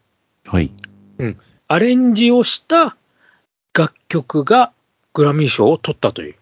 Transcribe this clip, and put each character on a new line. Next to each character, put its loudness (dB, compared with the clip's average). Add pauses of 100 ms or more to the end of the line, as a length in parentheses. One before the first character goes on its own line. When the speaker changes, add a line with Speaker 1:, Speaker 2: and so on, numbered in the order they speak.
(460)
Speaker 1:
は -2
い。 -4 (480)
Speaker 2:
う -8
ん。 -10 (300)
ア 0
レ 2
ン 2
ジ 2
を 2
し -6
た 0 (760)
楽 -2 (140)
曲 -4
が 2 (420)
グ 2
ラ 2
ミ 0
ー 0
賞 2
を 0
取 -8
っ -12
た -2
と -14
い -12
う。 -20